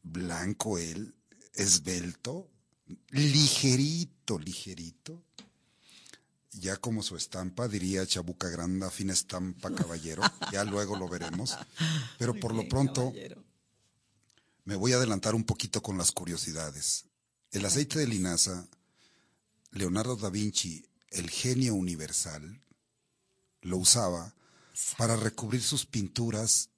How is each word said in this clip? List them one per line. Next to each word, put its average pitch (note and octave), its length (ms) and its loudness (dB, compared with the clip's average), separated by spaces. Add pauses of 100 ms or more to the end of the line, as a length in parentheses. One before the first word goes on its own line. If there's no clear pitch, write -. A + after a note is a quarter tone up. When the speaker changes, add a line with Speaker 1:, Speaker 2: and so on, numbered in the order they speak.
Speaker 1:
Blanco F2+ 760 -2
él, E2+ 360 -6 (400)
esbelto, F#2 920 2 (600)
ligerito, C#3 1300 4
ligerito. F2 840 -10 (1300)
Ya F#2+ 240 -4
como A2+ 260 -2
su F2+ 140 -4
estampa, F#2 520 -4
diría F#2+ 380 0
Chabuca F2+ 420 -2
Granda, F2+ 420 -2
fina F#2+ 220 -2
estampa, F2+ 640 -2
caballero. E2 480 -4
Speaker 2:
<laughs> - 300 0
Speaker 1:
Ya G2+ 120 0
luego G2+ 320 -2
lo F#2 120 -6
veremos. - 480 -4 (600)
Pero A#2+ 140 0
Speaker 2:
Muy G#2+ 80 -4
Speaker 1:
por A2 120 -2
lo A2+ 60 0
Speaker 2:
bien, G#2+ 100 -4
Speaker 1:
pronto, C3+ 380 2
Speaker 2:
caballero. - 380 -10 (1200)
Speaker 1:
me G2+ 120 -4
voy A2+ 160 2
a B2 40 6
adelantar A2 380 2
un A2+ 100 2
poquito - 380 -2
con F#2+ 160 -2
las E2+ 140 4
curiosidades. D#2+ 920 -4 (480)
El G2 140 -2
aceite C#3+ 320 2
de D3 80 2
linaza, F2+ 600 2 (1040)
Leonardo G2+ 440 0
da G2+ 140 -2
Vinci, F#2+ 560 -2 (240)
el F2 180 -6
genio B2+ 460 2
universal, E2+ 880 -4 (1000)
lo F2+ 160 -4
usaba F#2 580 2 (380)
Speaker 2:
Exacto. - 260 -4
Speaker 1:
para A#2 180 4
recubrir A2 460 -2
sus C#3 220 0
pinturas A2 920 0